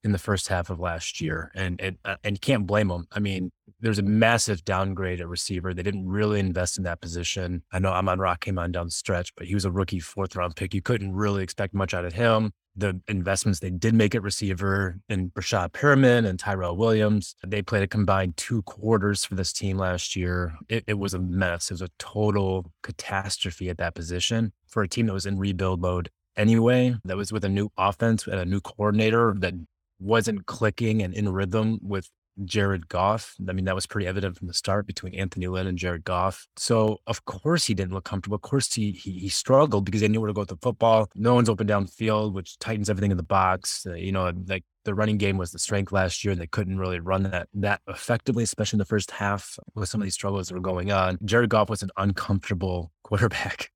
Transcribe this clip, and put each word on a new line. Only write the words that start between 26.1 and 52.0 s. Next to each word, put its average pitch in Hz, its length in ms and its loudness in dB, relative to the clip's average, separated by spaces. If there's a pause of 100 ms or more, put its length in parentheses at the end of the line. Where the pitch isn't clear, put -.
anyway, 117 560 6 (120)
that 92 100 -4
was 101 160 -4
with 107 140 -2
a 95 40 0
new 101 280 2
offense 101 500 2
and 95 120 -2
a 90 60 -2
new 95 140 0
coordinator 110 800 2
that 90 140 0 (460)
wasn't 104 460 2
clicking 110 560 0
and 92 120 -4
in 104 160 0
rhythm 101 520 0
with 98 280 -6 (340)
Jared 95 460 0
Goff. 101 440 0 (140)
I 92 60 -4
mean, 95 100 -2
that 92 120 0
was 95 100 -4
pretty 101 200 -4
evident 92 320 -2
from 92 100 -10
the 87 60 -10
start 101 320 -2
between 92 300 -12
Anthony 90 320 -4
Lynn 92 200 -2
and 90 100 -2
Jared 87 260 -4
Goff. 92 420 -2 (120)
So, 110 400 2 (100)
of - 160 -6
course, 151 400 -2
he - 100 0
didn't 95 200 -2
look 95 100 -6
comfortable. 101 320 -4
Of 101 60 -6
course, - 320 -2
he, 104 180 0
he, 95 220 -10
he 90 160 -6
struggled 127 560 4
because 98 160 0
they 107 80 6
knew 110 100 2
where 110 80 -2
to 107 60 -2
go 101 80 -2
with 98 80 -6
the 92 80 -10
football. 113 580 4
No 117 180 4
one's 120 140 6
open 107 200 2
downfield, 107 680 0
which 95 260 -10
tightens 107 300 -2
everything 101 220 2
in 95 40 4
the 87 80 -2
box. 92 640 0
Uh, 92 80 -8
you 90 180 -6
know, 92 180 0 (180)
like, 95 180 -6 (180)
the 107 100 -4
running 107 240 2
game 98 200 2
was 90 140 -4
the 82 80 -12
strength 98 340 -2
last 92 320 2
year, 101 80 2
and 87 80 -2
they 82 60 -8
couldn't 95 300 -2
really 92 220 -4
run 95 240 0
that, 95 300 -2
that 101 340 0
effectively, 117 560 -2
especially 107 320 -2
in 104 40 2
the 98 60 0
first 104 260 -2
half 101 460 -4 (160)
with 104 140 -4
some 107 140 -2
of - 20 -4
these 95 120 -4
struggles 98 340 -4
that 92 60 -10
were 92 40 -6
going 92 320 -2
on. 92 320 4
Jared 113 260 4
Goff 107 200 6
was 107 120 -4
an 95 140 -8
uncomfortable 95 1040 0